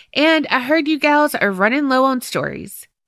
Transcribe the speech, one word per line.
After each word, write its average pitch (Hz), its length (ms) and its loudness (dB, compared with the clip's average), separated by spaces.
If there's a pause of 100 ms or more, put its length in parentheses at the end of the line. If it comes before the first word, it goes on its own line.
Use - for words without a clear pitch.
(140)
and 311 340 2
I 254 140 0
heard 294 260 0
you 311 100 0
gals 294 380 2
are 202 160 0
running 233 360 0
low 262 160 2
on 262 180 0
stories. - 640 -8 (200)